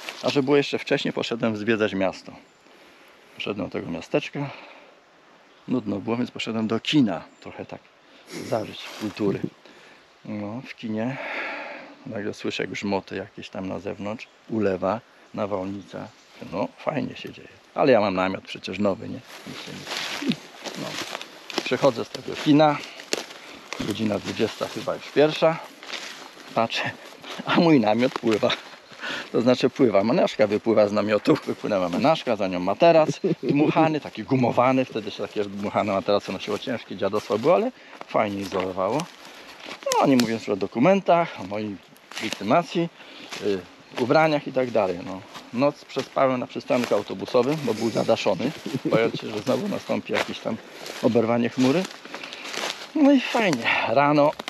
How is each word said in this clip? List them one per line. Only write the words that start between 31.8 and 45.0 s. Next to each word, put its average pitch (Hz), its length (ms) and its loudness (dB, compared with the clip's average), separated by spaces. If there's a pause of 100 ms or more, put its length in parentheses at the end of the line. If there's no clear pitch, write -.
menażka, 123 460 2
za 95 120 0
nią 90 120 -2
materac 151 500 6 (340)
dmuchany, 151 580 2
taki - 220 -10
gumowany. 127 640 4
Wtedy 107 260 -6
się 104 160 -6
takie 104 180 -2
dmuchane 101 480 -2
materace 98 380 0
nosiło, 98 280 -4
ciężkie 113 360 -8
dziadostwo 101 440 0
było, 147 160 4
ale 220 160 0 (360)
fajnie 101 340 0
izolowało. 95 560 -2 (1040)
No, - 60 6
nie 135 100 6
mówiąc 113 240 2
już - 80 -4
o 107 60 2
dokumentach, 170 840 2
o 104 40 -10
mojej 104 320 -6 (400)
legitymacji, 160 760 0 (560)
y, 101 140 0 (400)
ubraniach 147 480 4
i 131 60 -8
tak 127 180 0
dalej, 95 340 2